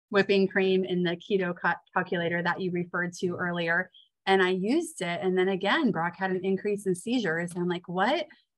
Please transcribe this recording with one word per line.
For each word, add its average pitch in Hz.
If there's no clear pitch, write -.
whipping 196
cream 190
in 180
the 175
keto 180
cal-, 175
calculator 170
that 175
you 185
referred 175
to 175
earlier. 175
And 190
I 180
used 214
it. 175
And 185
then 185
again, 202
Brock 165
had 190
an 185
increase 196
in 190
seizures. 175
And 175
I'm 175
like, 175
"What?" 254